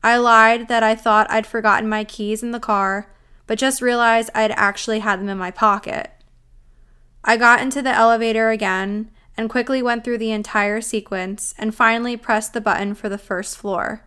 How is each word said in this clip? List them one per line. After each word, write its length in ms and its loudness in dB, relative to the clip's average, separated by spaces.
I 160 4
lied 500 6
that 140 2
I 120 4
thought 360 2
I'd 160 -2
forgotten 420 0
my 160 -2
keys 380 -6
in 80 -8
the 100 -8
car, 500 -2
but 120 -4
just 220 0
realized 540 2
I'd 160 2
actually 480 -2
had 200 -2
them 120 -6
in 80 -6
my 120 -6
pocket. 600 -2
I 140 2
got 240 4
into 180 -4
the 80 -2
elevator 640 2
again 600 -4
and 140 -4
quickly 340 -2
went 220 -2
through 140 -2
the 120 -2
entire 520 -2
sequence 760 -6
and 180 -4
finally 440 0
pressed 340 -2
the 80 -4
button 340 -2
for 140 -10
the 80 -6
first 400 -8
floor. 500 -6